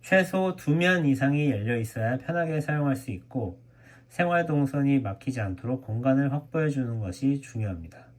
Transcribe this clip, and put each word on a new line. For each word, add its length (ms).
최소 540
두 200
면 320
이상이 440
열려 260
있어야 420
편하게 420
사용할 340
수 160
있고 500
생활 380
동선이 540
막히지 400
않도록 420
공간을 500
확보해 360
주는 320
것이 400
중요합니다. 640